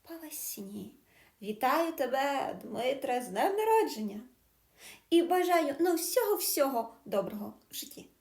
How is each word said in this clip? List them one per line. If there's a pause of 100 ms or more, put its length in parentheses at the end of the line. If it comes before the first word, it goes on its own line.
по
весні. (500)
Вітаю
тебе,
Дмитре,
з
днем
народження! (880)
І
бажаю,
ну,
всього-всього (120)
доброго (180)
в
житті. (120)